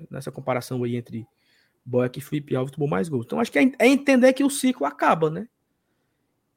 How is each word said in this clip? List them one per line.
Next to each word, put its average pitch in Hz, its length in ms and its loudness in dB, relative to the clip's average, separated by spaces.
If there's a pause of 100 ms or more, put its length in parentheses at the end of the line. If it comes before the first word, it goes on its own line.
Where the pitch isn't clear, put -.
(120)
Nessa 139 200 -10
comparação 127 520 -4
aí 120 120 -4
entre 117 320 -10 (560)
Boeck 123 360 -2
e - 20 -10
Felipe 143 340 -6
Alves, 131 160 -4
tomou 143 160 -4
mais 175 220 -2
gols. 123 160 -4
Então, - 140 -4
acho 233 120 -2
que - 60 -2
é, 269 220 4
é 240 80 6
entender 269 460 4
que 269 100 -2
o 277 60 2
ciclo 262 360 -2
acaba, 214 460 2
né? 190 180 -10 (1080)